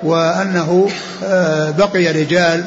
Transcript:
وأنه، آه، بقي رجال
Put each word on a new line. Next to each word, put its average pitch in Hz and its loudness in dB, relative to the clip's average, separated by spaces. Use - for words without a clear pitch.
وأنه، 175 0
آه، 160 0
بقي 190 2
رجال 165 0